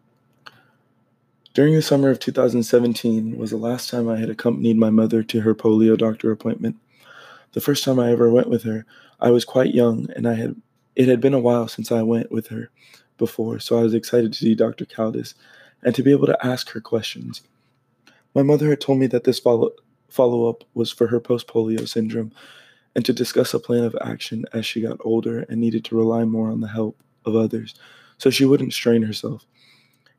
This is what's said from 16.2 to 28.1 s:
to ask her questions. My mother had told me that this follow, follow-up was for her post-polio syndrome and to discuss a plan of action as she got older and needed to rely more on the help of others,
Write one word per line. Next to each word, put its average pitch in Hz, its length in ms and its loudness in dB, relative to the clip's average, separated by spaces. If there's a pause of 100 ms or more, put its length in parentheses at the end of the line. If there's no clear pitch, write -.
to - 180 -2
ask 127 240 -4
her 110 100 -12
questions. 117 640 -8 (920)
My 139 100 2
mother 147 260 2
had 143 120 0
told 139 180 0
me 131 80 2
that 120 160 0
this 127 160 2
follow, 120 320 2 (380)
follow-up 120 540 0 (100)
was 117 180 -4
for 120 160 0
her 117 120 0
post-polio 113 680 -2
syndrome 110 440 -4 (640)
and 120 100 -2
to 120 80 0
discuss 123 400 -2
a 123 60 -2
plan 120 240 -2
of 113 180 -4
action - 520 -8
as 113 120 -6
she - 160 -6
got 120 200 -6
older 113 480 -2
and 113 100 -4
needed 113 260 -2
to 113 120 -4
rely 113 280 2
more 113 240 -2
on 113 120 -6
the 110 60 -6
help 107 340 -6 (240)
of 110 100 -2
others, 110 400 -2 (420)